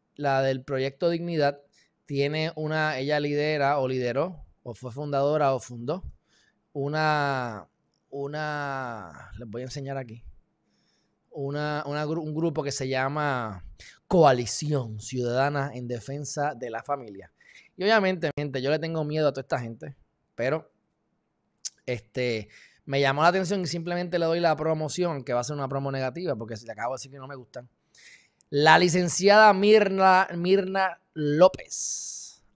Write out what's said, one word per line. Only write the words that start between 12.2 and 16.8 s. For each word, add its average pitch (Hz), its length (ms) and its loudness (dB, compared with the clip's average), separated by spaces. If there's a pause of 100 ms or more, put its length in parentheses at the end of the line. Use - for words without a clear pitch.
un 156 140 -8
grupo 156 300 -2
que 139 80 -4
se 135 160 -6
llama 131 760 -2 (440)
Coalición 131 920 2
Ciudadana 131 760 -2
en 123 140 -10
Defensa 139 720 -6
de 117 140 -10
la 113 120 -8